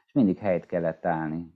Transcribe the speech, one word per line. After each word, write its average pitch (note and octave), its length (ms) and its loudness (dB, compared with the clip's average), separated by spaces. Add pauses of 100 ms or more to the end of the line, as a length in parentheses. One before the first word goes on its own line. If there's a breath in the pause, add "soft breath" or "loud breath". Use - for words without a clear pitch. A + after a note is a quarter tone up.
és - 60 -20
mindig G#2 260 2
helyt F#2 280 -2
kellett E2 400 -2
állni. D#2+ 500 -4